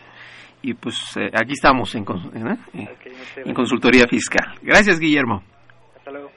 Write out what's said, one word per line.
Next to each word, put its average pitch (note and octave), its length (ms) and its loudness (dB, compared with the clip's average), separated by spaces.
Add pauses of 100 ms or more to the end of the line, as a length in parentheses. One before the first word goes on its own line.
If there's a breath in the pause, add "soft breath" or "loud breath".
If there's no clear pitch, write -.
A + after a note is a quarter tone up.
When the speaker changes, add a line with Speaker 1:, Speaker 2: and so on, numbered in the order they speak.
(640 loud breath)
Speaker 1:
y B2+ 100 -4
pues, A#2+ 240 -10 (200)
eh, G#2 220 -4
aquí A#2 140 -2
estamos C3+ 420 2
en G2+ 120 -6
con-, F#2 280 -8
¿eh? B2 280 -4
Speaker 2:
Ok, - 100 -20
muchas - 320 -14
Speaker 1:
En - 80 -20
Speaker 2:
gracias. - 420 -12
Speaker 1:
Consultoría B2 540 4
Fiscal. - 540 -2
Gracias, G3 360 4
Guillermo. C#3 440 0 (540)
Speaker 2:
Hasta - 140 -18
luego. C#3+ 260 -14